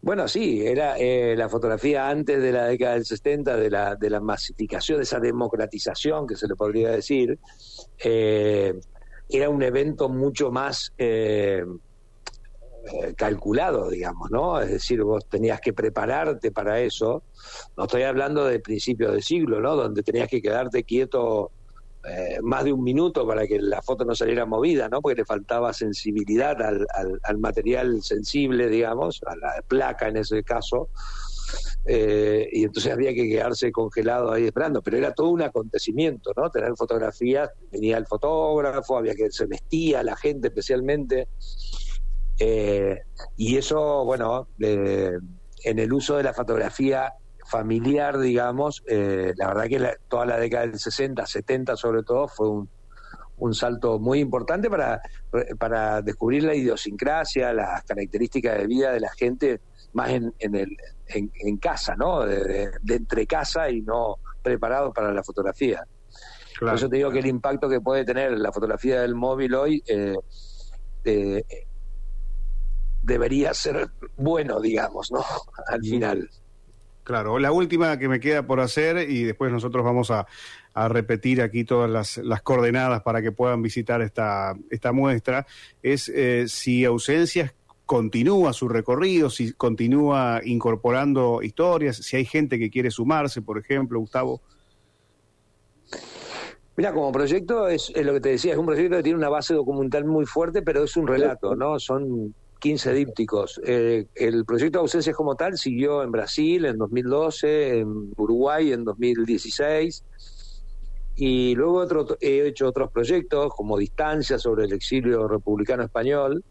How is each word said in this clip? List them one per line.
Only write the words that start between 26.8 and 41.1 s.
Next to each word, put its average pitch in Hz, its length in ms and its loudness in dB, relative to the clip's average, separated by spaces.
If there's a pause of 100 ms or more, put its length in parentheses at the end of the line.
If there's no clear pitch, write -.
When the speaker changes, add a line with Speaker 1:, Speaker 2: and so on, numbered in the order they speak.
Speaker 1:
al, 95 280 -4
al 107 160 -2
material 113 640 0
sensible, 123 680 0
digamos, 117 580 0
a - 100 -8
la - 300 -6
placa 131 420 0
en 110 80 -2
ese 107 260 0
caso. 120 460 -2 (960)
Eh, 107 680 2
y 110 120 4
entonces 107 280 -2
había 127 220 2
que 117 140 2
quedarse 113 440 2
congelado 117 580 0
ahí 113 140 2
esperando, 135 380 0
pero 110 160 0
era 139 140 0
todo 160 180 2
un 165 120 4
acontecimiento, 123 960 -2
¿no? 156 140 0
Tener 117 260 -2
fotografías, 120 760 0 (220)
venía 110 260 0
el 110 80 -4
fotógrafo, 143 920 0
había 113 160 0
que, 104 160 0
se - 160 -2
vestía 156 560 0
la 117 120 -2
gente 139 340 -2
especialmente, 131 800 0 (1120)